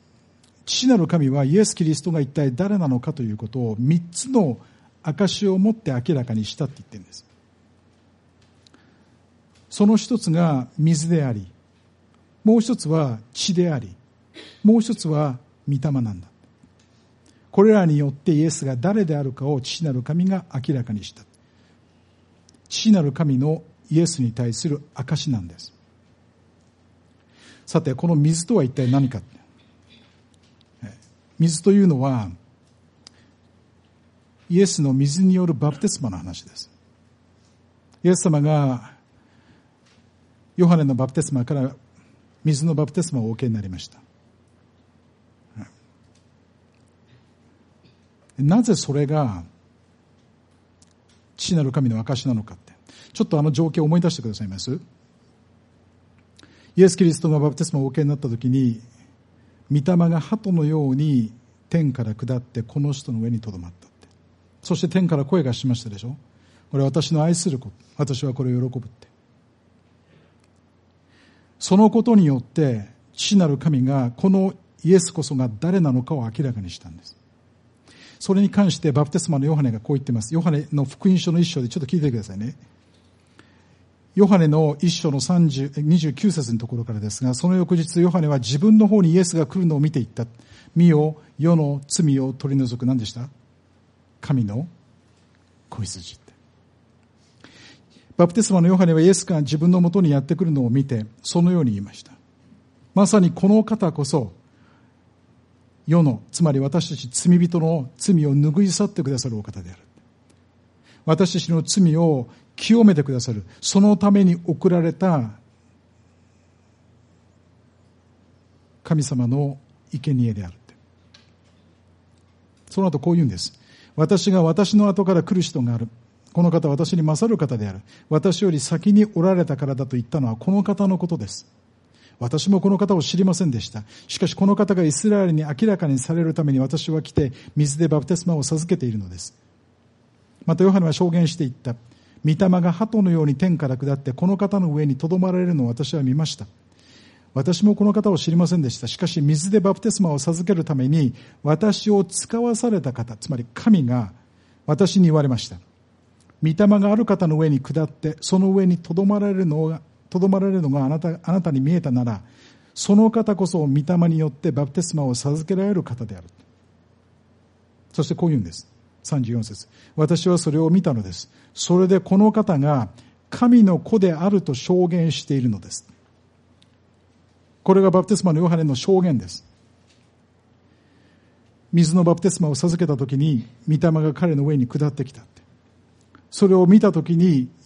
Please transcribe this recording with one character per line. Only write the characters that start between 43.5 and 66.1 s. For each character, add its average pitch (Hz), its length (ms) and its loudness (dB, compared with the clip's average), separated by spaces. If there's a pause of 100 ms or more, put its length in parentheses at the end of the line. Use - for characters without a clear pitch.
な 107 80 -4
り 98 80 -10
ま 90 100 -12
し - 80 -18
た。 - 120 -20 (4000)
な 165 260 2
ぜ 214 120 2
そ - 180 -6
れ 143 120 0
が 135 380 -4 (1900)
父 - 200 -4
な 156 80 2
る 135 80 -2
神 135 180 0
の 110 100 -2
証 127 280 -4
な 127 60 -2
の 110 100 -4
か - 120 -18
っ - 20 -20
て、 - 160 -20 (400)
ち - 80 -4
ょ 214 40 0
っ - 20 -16
と 165 100 -2
あ 147 40 2
の 151 100 0
情 160 180 0
景 160 120 -2
を - 20 0
思 156 140 2
い 170 40 2
出 170 80 2
し 170 60 -6
て 139 60 -12
く 117 80 -8
だ 104 40 -8
さ 107 100 -10
い 104 40 -8
ま 95 120 -10
す？ 135 200 -8 (2000)
イ 180 80 6
エ 190 40 8
ス・ 175 80 2
キ 190 80 2
リ 165 100 4
ス - 60 -6
ト 170 100 -2
が 151 100 2
バ 147 100 0
プ 135 80 -10
テ 165 80 -4
ス - 80 -10
マ 143 80 -2
を 135 40 -2
お - 40 -4
受 127 60 -10
け 156 80 -2
に 143 60 0
な 147 60 -2
っ - 20 -12
た 143 120 -8
時 117 180 -6
に、 127 320 0 (880)
御 147 80 0
霊 170 320 2
が 165 120 -2
鳩 214 320 -6
の 160 100 0
よ 147 280 -2
う 131 40 -2
に 135 380 0 (360)
天 156 220 0
か 123 140 -6
ら 107 100 -6
下 127 220 -6
っ 123 40 -6
て 117 220 -10
こ 113 160 -8
の 143 140 -2
人 139 180 -10
の 113 80 -4
上 113 100 -4
に 113 120 -4
と 110 100 -14
ど 92 60 -14
ま 87 100 -14
っ 87 100 -18
た - 100 -20
っ - 20 -20
て。 - 180 -20 (560)
そ 180 120 -2
し - 60 -4
て 185 60 -2
天 185 200 0
か 165 100 0
ら 139 80 -2
声 170 180 0
が 131 80 -2
し 120 160 -4
ま 123 80 0
し - 80 -10
た 120 60 -12
で 101 100 -14
し 110 60 -16
ょ？ 131 100 -10 (560)